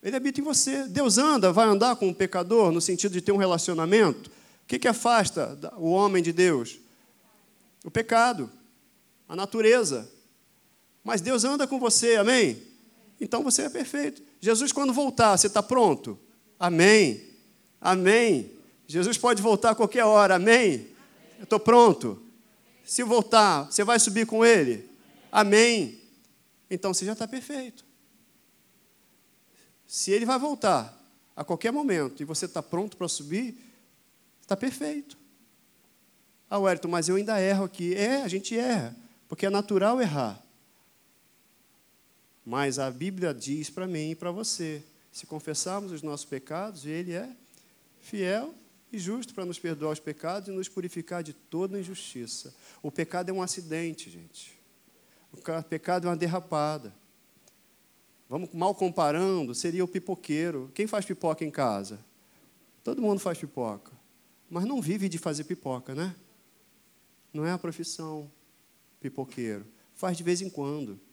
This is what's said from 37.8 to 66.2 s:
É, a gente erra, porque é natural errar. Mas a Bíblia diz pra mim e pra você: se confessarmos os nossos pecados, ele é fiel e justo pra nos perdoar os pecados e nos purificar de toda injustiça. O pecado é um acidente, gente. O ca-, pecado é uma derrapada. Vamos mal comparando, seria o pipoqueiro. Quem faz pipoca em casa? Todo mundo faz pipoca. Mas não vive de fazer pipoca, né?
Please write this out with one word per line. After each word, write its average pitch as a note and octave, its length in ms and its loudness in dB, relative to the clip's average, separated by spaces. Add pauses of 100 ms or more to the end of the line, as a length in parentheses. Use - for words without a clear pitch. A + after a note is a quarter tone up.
É, A#3 260 -2
a B3+ 60 -6
gente G3 300 -6
erra, A3+ 360 -2 (360)
porque E3+ 160 -6
é G3 40 0
natural G#3 520 0
errar. C#3 420 -4 (2000)
Mas C3 340 -4
a C3+ 120 -4
Bíblia F3 420 -6
diz C#3 360 -8
pra F#3 180 -10
mim D#3 240 -6
e D#3+ 40 -8
pra F3 140 -10
você: E3+ 540 -8 (260)
se - 160 -20
confessarmos F3+ 680 -8
os D3+ 80 -14
nossos D3 240 -10
pecados, D#3 600 -12
ele E3+ 280 -8
é G#3+ 160 -10 (720)
fiel G#3 520 -6 (380)
e A3+ 80 -10
justo A3 340 -10
pra F#3+ 120 -10
nos F3 120 -10
perdoar D#3 340 -6
os D#3 100 -8
pecados F3 480 -8
e - 20 -10
nos F#3+ 160 -8
purificar F3 560 -10
de D3+ 80 -14
toda F#3+ 480 -8
injustiça. C3+ 760 -14 (300)
O D3 80 -8
pecado F3 380 -6
é F#3+ 40 -4
um F#3+ 80 -4
acidente, E3 680 -8
gente. E2+ 420 -20 (800)
O - 60 -20
ca-, E3 260 -8
pecado F3 440 -4
é - 20 -2
uma F3 80 -4
derrapada. D#3 760 -4 (1400)
Vamos D#3 240 -10
mal F3+ 220 -2
comparando, E3+ 800 -2
seria F3 280 -4
o F3 40 -4
pipoqueiro. E3 840 -6
Quem G#3 120 -4
faz G#3+ 200 -4
pipoca E3 400 -6
em D3 60 -8
casa? G#2+ 480 -4 (840)
Todo C4 180 -6
mundo G#3 180 0
faz F3+ 180 -6
pipoca. A#2 540 -10 (580)
Mas E3+ 160 -6
não C4 160 -6
vive F#3+ 260 -4
de E3+ 100 -6
fazer D3+ 280 -8
pipoca, C3 500 -10
né? F3 200 -8 (1200)